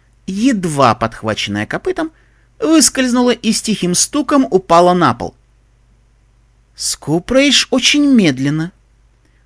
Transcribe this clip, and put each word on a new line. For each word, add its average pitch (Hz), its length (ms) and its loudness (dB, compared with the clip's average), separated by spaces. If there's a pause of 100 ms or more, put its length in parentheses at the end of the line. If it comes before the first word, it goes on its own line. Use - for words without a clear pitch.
(260)
едва 180 680 0
подхваченная 107 720 -6
копытом, 339 460 -6 (480)
выскользнула 254 680 0
и 220 220 -2
с - 100 -4
тихим 180 320 -2
стуком 285 540 0
упала 180 460 4
на 151 200 2
пол. 101 200 -10 (1400)
Скупрейдж 233 920 0
очень 285 360 2
медленно, 160 640 2 (720)